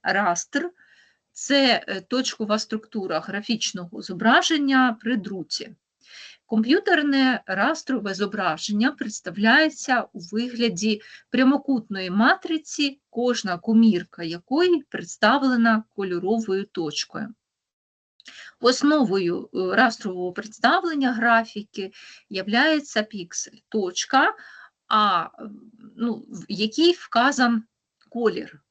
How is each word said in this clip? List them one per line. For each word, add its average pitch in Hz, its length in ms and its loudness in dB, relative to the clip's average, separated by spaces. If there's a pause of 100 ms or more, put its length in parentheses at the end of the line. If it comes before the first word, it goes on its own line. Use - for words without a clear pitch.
Растр — 196 680 -2 (600)
це, 269 560 0
е, 190 120 -6
точкова 220 580 -4
структура 190 640 -6
графічного 196 800 -8
зображення 262 1000 2
при 233 160 -2
друці. 190 600 -10 (720)
Комп'ютерне 269 1000 2
растрове 208 680 -2
зображення 202 760 -2
представляється 240 1200 0
у 175 80 -14 (120)
вигляді 220 720 -2 (280)
прямокутної 247 800 0
матриці, 294 880 0 (100)
кожна 226 480 -2
комірка 220 640 4
якої 269 600 0
представлена 233 1000 2 (120)
кольоровою 196 680 -2
точкою. - 720 -8 (1300)
Основою, 233 960 2
е, 185 220 -2
растрового 185 560 0
представлення 277 800 -2
графіки 220 800 -2 (360)
являється 240 760 0
піксель, - 560 -12 (100)
точка, 262 680 0 (540)
а, 202 400 2 (680)
ну, 233 320 -4
в - 200 -14
якій 220 440 2
вказан 240 720 0 (460)
колір. 214 500 -4 (100)